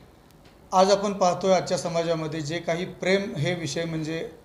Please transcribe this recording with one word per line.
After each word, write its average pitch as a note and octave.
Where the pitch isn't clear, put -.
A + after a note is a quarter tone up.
आज G3
आपण G3
पाहतोय F#3+
आजच्या F3
समाजामध्ये D#3+
जे D#3
काही E3+
प्रेम G3
हे E3+
विषय E3
म्हणजे D#3+